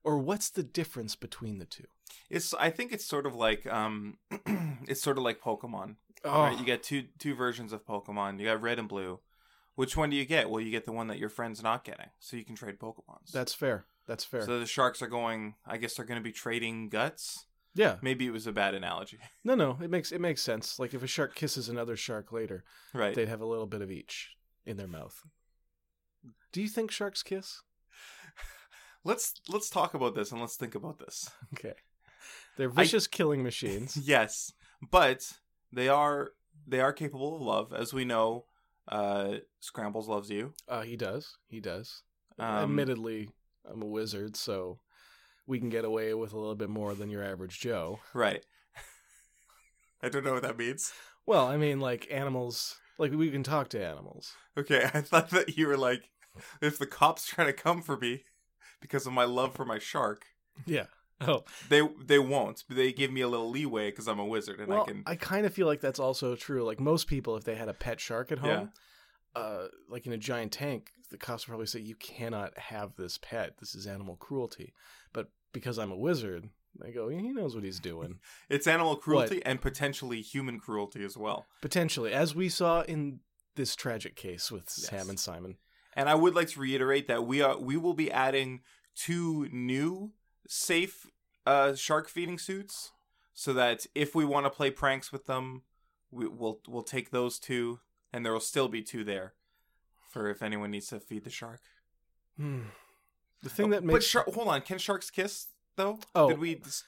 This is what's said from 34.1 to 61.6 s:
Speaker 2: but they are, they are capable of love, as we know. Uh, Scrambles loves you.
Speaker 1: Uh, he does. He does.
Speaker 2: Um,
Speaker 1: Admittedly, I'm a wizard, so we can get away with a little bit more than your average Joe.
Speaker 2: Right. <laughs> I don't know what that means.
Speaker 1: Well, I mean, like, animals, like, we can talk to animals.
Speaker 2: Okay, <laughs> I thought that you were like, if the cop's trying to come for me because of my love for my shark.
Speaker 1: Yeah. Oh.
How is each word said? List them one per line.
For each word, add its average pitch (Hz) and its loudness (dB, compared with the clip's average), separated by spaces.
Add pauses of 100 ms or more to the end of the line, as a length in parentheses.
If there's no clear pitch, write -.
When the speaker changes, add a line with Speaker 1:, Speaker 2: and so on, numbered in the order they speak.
Speaker 2:
but 135 6 (380)
they 123 2
are, 143 4 (360)
they 127 2
are 135 6
capable 143 -4
of 156 -10
love, 107 0
as 120 -4
we 131 -2
know. 117 2 (420)
Uh, 101 0 (240)
Scrambles 107 -6
loves 104 -2
you. 113 -4 (140)
Speaker 1:
Uh, 120 -4
he 117 -8
does. 113 -6 (100)
He 113 -12
does. 98 -8 (380)
Speaker 2:
Um, 110 0
Speaker 1:
Admittedly, 113 0 (400)
I'm 110 -10
a 107 -6
wizard, 107 -4
so 95 -6 (680)
we 131 -2
can 120 -2
get 113 0
away 110 0
with 110 -4
a 107 -6
little 107 -2
bit 104 -4
more 104 -2
than 101 -6
your 101 -6
average 92 -8
Joe. 101 -2 (140)
Speaker 2:
Right. 107 2 (320)
<laughs> - -20
I 131 -2
don't 135 -2
know 135 2
what 123 0
that 123 -2
means. 120 -2 (360)
Speaker 1:
Well, 160 8
I 139 2
mean, 147 2
like, 123 -2
animals, 131 -2 (220)
like, 147 2
we 156 4
can 139 0
talk 139 0
to 104 -2
animals. 73 -10 (240)
Speaker 2:
Okay, 139 6
<laughs> 135 2
I 151 2
thought 165 6
that - 4
you 156 6
were 143 6
like, 127 2 (520)
if 147 2
the 139 -2
cop's - 4
trying 165 4
to 139 4
come 170 2
for 147 -2
me 123 -2 (580)
because 135 -2
of 127 -4
my 127 6
love 127 2
for 135 -4
my 113 -4
shark. 107 -2 (420)
Speaker 1:
Yeah. 143 0 (360)
Oh. 135 2 (240)